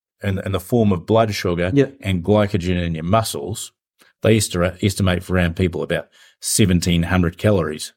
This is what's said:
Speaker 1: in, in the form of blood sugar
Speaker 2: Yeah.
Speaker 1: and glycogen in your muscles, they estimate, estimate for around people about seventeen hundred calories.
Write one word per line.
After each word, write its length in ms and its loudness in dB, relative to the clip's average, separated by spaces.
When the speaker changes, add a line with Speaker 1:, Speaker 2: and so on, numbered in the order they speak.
Speaker 1:
in, 240 -4
in 60 -4
the 80 -2
form 320 2
of 140 -2
blood 280 2
sugar 400 -2
Speaker 2:
Yeah. 140 4
Speaker 1:
and 220 -2
glycogen 600 0
in 120 -4
your 80 -8
muscles, 680 -4
they 160 4
estimate, 460 -2
estimate 400 0
for 120 -6
around 200 0
people 280 -2
about 260 -4
seventeen 640 2
hundred 340 0
calories. 580 -2